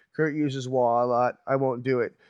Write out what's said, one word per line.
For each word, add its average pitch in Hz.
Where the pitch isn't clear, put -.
Kurt 156
uses 135
wah 123
a 123
lot. 123
I 135
won't 131
do 127
it. 107